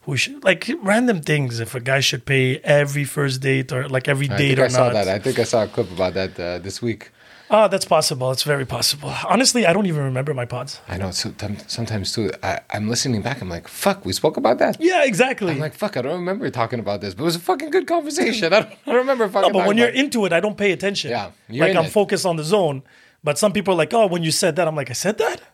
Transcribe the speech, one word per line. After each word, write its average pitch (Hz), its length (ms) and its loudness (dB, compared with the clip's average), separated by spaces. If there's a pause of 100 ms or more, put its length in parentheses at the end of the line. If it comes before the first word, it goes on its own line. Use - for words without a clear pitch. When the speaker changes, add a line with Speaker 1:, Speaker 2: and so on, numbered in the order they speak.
Speaker 1:
Who 143 140 -4
should, 277 260 -4
like, - 240 2 (140)
random 208 400 2
things. 139 380 0
If 117 160 -8
a 127 40 -4
guy 135 200 0
should 127 260 -2
pay 135 380 2
every 143 420 2
first 131 360 -2
date 135 300 0
or, 135 160 -4
like, 131 200 -2
every 139 240 0
Speaker 2:
I - 60 0
Speaker 1:
date 143 180 4
Speaker 2:
think 135 40 2
Speaker 1:
or 131 60 6
Speaker 2:
I - 40 2
saw 127 160 6
Speaker 1:
not. 120 80 2
Speaker 2:
that. 101 140 2
I 98 120 0
think 127 180 0
I 117 60 2
saw 110 200 2
a 98 40 -2
clip 104 240 -4
about 90 240 0
that, 92 240 -4
uh, 90 180 -6
this 95 240 -10
week. 113 300 -6 (400)
Speaker 1:
Oh, 214 160 6
that's 185 180 -2
possible. 151 460 0
It's 127 120 -4
very 143 220 -2
possible. 135 460 -4 (160)
Honestly, 233 380 4
I 170 80 6
don't 202 140 2
even 151 160 0
remember 135 320 -2
my 123 100 -4
pods. 123 420 -10
Speaker 2:
I 92 100 -6
know. 95 120 -4
So, 95 220 -4
tom-, 104 340 -8
sometimes 107 480 -4
too, 107 180 -2 (120)
I, 95 160 -2 (120)
I'm 107 160 -4
listening 117 360 0
back. 131 180 -4
I'm 92 80 -8
like, 85 180 -8
"Fuck, - 380 -2
we 190 80 -4
spoke - 240 0
about - 220 2
that." 202 200 2
Speaker 1:
Yeah, 339 240 4
exactly. 233 500 0
Speaker 2:
I'm 135 60 -2
like, 151 140 -4
"Fuck, - 240 -4
I 123 60 -4
don't 160 200 -4
remember 185 280 -4
talking 117 280 -2
about 101 220 -4
this, 98 140 -8
but 113 80 -6
it - 20 0
was 170 120 0
a - 20 -6
fucking 302 320 -2
good 349 160 0
conversation." 294 580 0
<laughs> 165 80 4
I 214 80 8
don't, - 80 -8 (160)
I - 60 -4
don't 233 60 2
remember 254 300 2
fucking 190 200 2
Speaker 1:
No, 196 60 4
but 190 120 2
when 208 120 4
Speaker 2:
talking - 20 -
Speaker 1:
you're 240 80 4
Speaker 2:
about 233 100 0
it. 277 80 2
Speaker 1:
into 226 220 -2
it, 165 40 0
I 170 80 4
don't 196 180 -2
pay 202 160 2
attention. 180 360 -4
Speaker 2:
Yeah, 104 220 -4 (180)
you're 131 160 0
Speaker 1:
Like, 190 60 4
Speaker 2:
in 185 60 2
Speaker 1:
I'm 160 80 2
Speaker 2:
it. 131 60 -6
Speaker 1:
focused 190 360 0
on 170 80 0
the 156 80 -6
zone. 156 400 0 (400)
But 143 160 -2
some 208 120 2
people 190 220 0
are 175 40 2
like, 156 180 0
"Oh, 226 100 6
when 175 160 0
you 160 100 0
said 160 260 0
that," 170 100 2
I'm 156 80 -2
like, 131 160 -6
"I 117 140 -6
said 208 120 -2
that? 359 240 -2 (120)